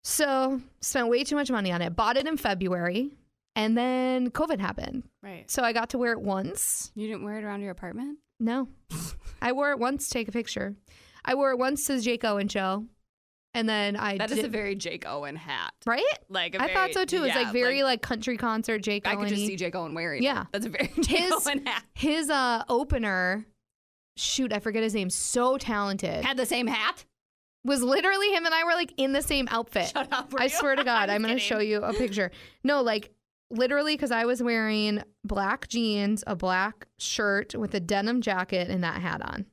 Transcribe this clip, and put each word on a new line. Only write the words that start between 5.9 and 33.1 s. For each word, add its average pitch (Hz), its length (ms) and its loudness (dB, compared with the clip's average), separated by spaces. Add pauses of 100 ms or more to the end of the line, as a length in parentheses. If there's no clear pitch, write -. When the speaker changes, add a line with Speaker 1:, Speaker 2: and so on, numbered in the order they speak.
Speaker 1:
to 262 60 -2
wear 240 160 2
it 220 80 -4
once. 196 720 -2
Speaker 2:
You 214 120 -6
didn't 208 160 -6
wear 208 140 -6
it 214 60 -8
around 202 180 -6
your 196 100 -6
apartment? 240 480 -10 (200)
Speaker 1:
No. 247 300 0 (200)
<laughs> - 520 -10
I 247 100 0
wore 285 200 0
it 269 80 -2
once 269 280 0
to - 60 -6
take 226 140 -2
a 208 40 -8
picture. 202 440 -4 (500)
I 262 100 2
wore 277 160 4
it 247 60 0
once 269 280 0
to 277 120 0
the 233 40 0
Jake 233 220 0
Owen 208 240 0
show, 196 380 -2 (680)
and 226 140 0
then 208 300 0
I 202 200 -2
Speaker 2:
That 214 140 -2
is 285 80 0
a - 40 0
Speaker 1:
did 233 80 -4
Speaker 2:
very 202 240 -2
Jake 165 300 -8
Owen 143 300 -8
hat. 139 380 -6 (120)
Speaker 1:
Right? 233 180 2 (260)
Speaker 2:
Like, 180 260 -2
a 196 60 0
Speaker 1:
I 311 60 2
thought 370 60 -2
Speaker 2:
very, 381 200 2
Speaker 1:
so, 381 120 2
too. 349 200 0
It's, - 100 2
Speaker 2:
yeah, 254 80 2
Speaker 1:
like, 220 100 -2
very, 254 300 4
Speaker 2:
like, 269 80 4
Speaker 1:
like, 233 100 0
country 233 360 -2
concert 220 420 0
Jake 208 260 -2
Speaker 2:
I 202 100 2
could 208 120 -2
just 208 120 0
Speaker 1:
Owen-y. 208 80 0
Speaker 2:
see 190 100 -4
Jake 175 180 -4
Owen 165 180 -4
wearing 165 300 -2
it. - 20 4
Speaker 1:
Yeah. 226 280 0
Speaker 2:
That's 208 120 -2
a 226 40 -6
very 277 180 -2
<laughs> - 140 -2
Jake 233 60 4 (120)
Speaker 1:
His, 359 140 2 (120)
Speaker 2:
Owen 285 200 -2
hat. 220 180 -2 (100)
Speaker 1:
his, 302 360 0
uh, 247 400 2
opener, 214 760 2 (680)
shoot, 247 380 0
I 208 60 0
forget 220 240 0
his 220 120 0
name, 190 140 0
so 247 480 2
talented. 202 680 -2
Speaker 2:
Had 262 140 0
the 254 80 0
same 240 220 0
hat? 226 360 -2 (640)
Speaker 1:
Was 262 180 2
literally 381 500 4
him 339 120 2
and 320 100 2
I 330 80 4
were, 339 80 2
like, 339 240 0
in 269 160 2
the 277 100 2
same 277 300 0
outfit. 226 380 -2
Speaker 2:
Shut - 240 -2
up, 254 180 -4
were 262 80 -2
Speaker 1:
I 247 60 4
Speaker 2:
you? 277 60 2
Speaker 1:
swear 294 260 2
to 285 60 0
Speaker 2:
<laughs> - 20 0
Speaker 1:
God, 220 240 2
Speaker 2:
I'm 208 80 2
Speaker 1:
I'm 214 60 2
gonna 226 120 2
Speaker 2:
kidding. 214 120 -2
Speaker 1:
show 214 120 2
you 208 220 2
a 175 120 0
picture. 202 380 0 (320)
No, 277 180 4
like, 214 300 0 (400)